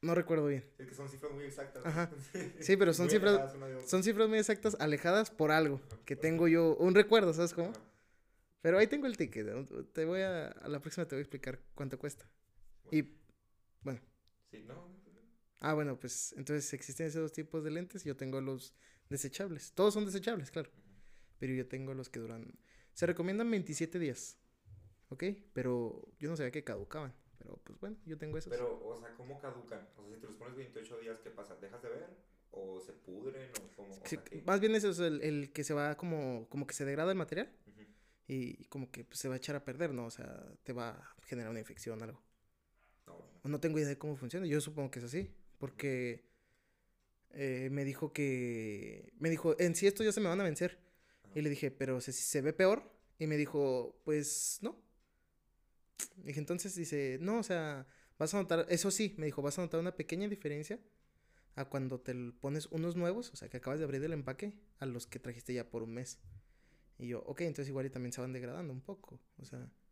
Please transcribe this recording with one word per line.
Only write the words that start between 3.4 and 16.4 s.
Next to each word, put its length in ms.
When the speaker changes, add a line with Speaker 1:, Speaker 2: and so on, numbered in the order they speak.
Speaker 2:
una 100
de 100
otra. 120
Speaker 1:
son 140
cifras 260
muy 100
exactas, 420
alejadas 500
por 200
algo, 300
Speaker 2:
Ajá. 160
Speaker 1:
que 100
tengo 320
yo 280
un 180
recuerdo, 400
¿sabes 200
cómo? 160
Speaker 2:
Ajá. 100
Speaker 1:
Pero 160
ahí 80
tengo 200
el 100
ticket, 300
¿no? 180
Te 180
voy 160
a, 280
a 200
la 120
próxima 260
te 100
voy 40
a 20
explicar 380
cuánto 240
cuesta. 300
Speaker 2:
Bueno. 140
Speaker 1:
Y, 100
bueno. 180
Speaker 2:
Sí, 160
no, 80
no 200
hay 80
problema. 260
Speaker 1:
Ah, 140
bueno, 260
pues, 360
entonces 380